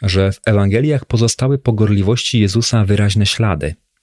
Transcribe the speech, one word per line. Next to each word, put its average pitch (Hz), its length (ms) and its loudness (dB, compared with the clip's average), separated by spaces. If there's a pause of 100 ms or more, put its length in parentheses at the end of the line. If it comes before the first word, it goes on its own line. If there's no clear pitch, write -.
że 95 300 0
w - 140 -10
Ewangeliach 110 580 0
pozostały 127 540 -2
po 123 140 -2
gorliwości 104 680 0
Jezusa 107 440 0
wyraźne 101 420 2
ślady. 80 480 -2 (280)